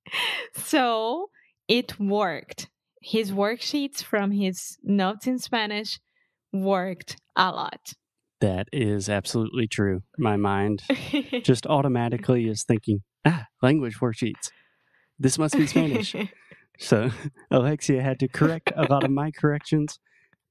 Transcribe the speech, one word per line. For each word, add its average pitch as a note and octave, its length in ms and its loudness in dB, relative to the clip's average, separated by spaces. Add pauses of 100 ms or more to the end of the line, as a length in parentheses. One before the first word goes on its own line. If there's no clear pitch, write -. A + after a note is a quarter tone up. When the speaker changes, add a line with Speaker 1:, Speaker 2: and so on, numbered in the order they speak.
(540)
Speaker 1:
So B3 760 0 (380)
it B3 300 0
worked. G3 680 -2 (340)
His G#3+ 300 -2
worksheets A#3+ 680 -2
from G3+ 280 0
his G3 520 -2
notes G3+ 440 0
in B3+ 120 0
Spanish G#3+ 600 -4 (540)
worked F#3+ 640 -2 (180)
a F#3 160 2
lot. - 420 -8 (480)
Speaker 2:
That F#2+ 320 0
is G#2 360 0
absolutely A2 580 0
true. G2 360 0 (160)
My G#2+ 180 2
mind G2+ 460 2 (300)
Speaker 1:
<laughs> C4 300 -2
Speaker 2:
just B2 240 2
automatically A#2+ 840 2
is G#2+ 160 -4
thinking, G#2+ 380 0 (220)
"Ah, D3+ 220 2 (160)
language B2+ 360 2
worksheets. A2+ 520 -2 (680)
This C3 200 2
must D#3 180 0
be D3+ 100 4
Spanish." D#3+ 540 -4
Speaker 1:
<laughs> G#3+ 40 -4 (540)
Speaker 2:
So A#2+ 320 2 (200)
<laughs> - 200 -20
Alexia C3+ 520 2
had C3+ 180 -2
to C3 80 0
correct D#3+ 480 0
a D#3+ 60 2
lot C#3 200 4
of C3+ 80 0
my C#3+ 200 0
corrections, D3+ 680 -2 (520)